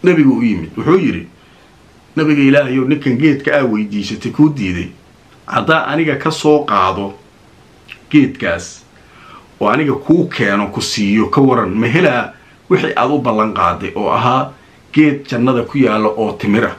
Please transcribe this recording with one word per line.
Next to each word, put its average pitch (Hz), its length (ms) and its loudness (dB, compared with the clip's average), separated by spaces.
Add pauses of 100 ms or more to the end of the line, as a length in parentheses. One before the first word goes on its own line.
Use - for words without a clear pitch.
Nabigu 156 340 4
u 117 60 -2
yimid, 90 340 -2
wuxuu 170 220 2
yidhi, 90 280 -4 (880)
"Nabiga 151 280 2
Ilaahayow, 135 440 2
ninkan 135 300 0
geedka 143 380 0
aa 139 80 2
weydiisatay 107 680 -4
kuu 151 180 4
diiday, 92 400 -4 (580)
haddaa 156 400 0
aniga 151 280 -2
ka 160 160 -4
soo 151 340 2
qaado 98 480 -2 (960)
geedkaas 117 720 0 (760)
oo 107 100 0
aniga 139 240 0
kuu 175 340 2
keeno, 101 400 -2
ku - 140 -6
siiyo, 104 480 0
ka 143 120 2
waran, 120 320 2
ma 113 140 0
helaa 127 460 0 (360)
wixii - 260 0
aad 127 160 0
u 147 80 0
ballan 110 340 -2
qaaday 87 420 -2
oo 101 160 -2
ahaa 123 420 0 (400)
geed 151 360 2
jannada 123 340 0
ku - 140 -6
yaalla 107 300 2
oo 107 260 -2
timira?" 104 460 0